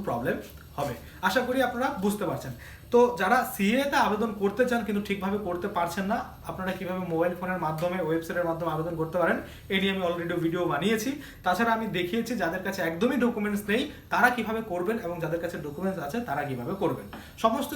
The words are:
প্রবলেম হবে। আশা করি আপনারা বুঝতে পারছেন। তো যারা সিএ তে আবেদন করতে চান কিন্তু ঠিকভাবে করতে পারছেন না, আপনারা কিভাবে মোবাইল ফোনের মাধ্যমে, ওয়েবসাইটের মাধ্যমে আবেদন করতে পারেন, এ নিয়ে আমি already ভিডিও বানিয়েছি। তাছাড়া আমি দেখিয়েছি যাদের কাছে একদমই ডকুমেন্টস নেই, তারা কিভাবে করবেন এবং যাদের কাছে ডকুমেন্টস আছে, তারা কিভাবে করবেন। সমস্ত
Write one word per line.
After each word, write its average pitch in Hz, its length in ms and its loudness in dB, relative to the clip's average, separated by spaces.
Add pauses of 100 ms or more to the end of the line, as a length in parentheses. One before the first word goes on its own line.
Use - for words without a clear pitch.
প্রবলেম 160 300 0 (420)
হবে। - 160 -2 (340)
আশা 254 200 4
করি 254 100 2 (100)
আপনারা 247 200 0 (160)
বুঝতে 202 260 0
পারছেন। 131 240 -6 (380)
তো 240 80 8 (200)
যারা 208 180 6 (160)
সিএ 220 360 4
তে 311 60 2 (100)
আবেদন 214 240 2 (120)
করতে 196 280 2
চান 233 180 4
কিন্তু 202 200 0
ঠিকভাবে 202 300 0 (100)
করতে 240 280 -2
পারছেন 175 360 0
না, 240 60 0 (320)
আপনারা 185 280 -4
কিভাবে 185 240 -4 (100)
মোবাইল 170 260 4
ফোনের 185 280 -2
মাধ্যমে, 175 400 0
ওয়েবসাইটের 165 440 0
মাধ্যমে 165 240 -2
আবেদন 160 260 -2
করতে 160 220 -2
পারেন, 175 140 4 (380)
এ - 60 2
নিয়ে 196 140 2
আমি 190 140 0
already 170 360 -2
ভিডিও 175 180 0 (100)
বানিয়েছি। 214 380 2 (340)
তাছাড়া 214 320 4
আমি 220 100 -2 (120)
দেখিয়েছি 226 340 0 (100)
যাদের 175 240 -2
কাছে 190 220 -4
একদমই 226 360 2
ডকুমেন্টস 208 460 0
নেই, 240 120 4 (300)
তারা 202 240 6
কিভাবে 220 240 -2 (120)
করবেন 180 240 0 (100)
এবং 170 180 -4
যাদের 165 200 -2
কাছে 170 120 -6 (100)
ডকুমেন্টস 165 400 -2
আছে, 233 120 -4 (100)
তারা 143 200 -2
কিভাবে 123 240 -4 (100)
করবেন। - 240 0 (380)
সমস্ত 247 320 2